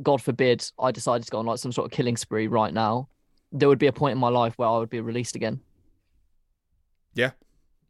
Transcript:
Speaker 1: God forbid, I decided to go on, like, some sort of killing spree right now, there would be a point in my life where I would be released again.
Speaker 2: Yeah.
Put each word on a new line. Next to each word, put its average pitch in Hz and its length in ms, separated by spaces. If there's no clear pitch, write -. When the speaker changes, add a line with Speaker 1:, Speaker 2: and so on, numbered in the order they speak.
Speaker 1:
God 139 180
forbid, 123 580
I 127 120
decided 120 340
to - 60
go 107 80
on, 113 80
like, 110 120
some 123 140
sort - 140
of - 100
killing 120 220
spree 110 280
right 107 280
now, 113 340
there 143 160
would 139 100
be 147 80
a 135 60
point 147 200
in 123 60
my 127 100
life 120 300
where 120 100
I 113 80
would 113 140
be 120 100
released 117 340
again. 120 260
Speaker 2:
Yeah. 123 160